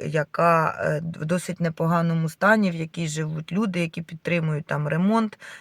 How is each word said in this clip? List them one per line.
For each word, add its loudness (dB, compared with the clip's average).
яка, 2
е, 0
в -4
досить -2
непоганому 2
стані, 4
в -2
якій -4
живуть -6
люди, 0
які -4
підтримують -2
там -2
ремонт, 2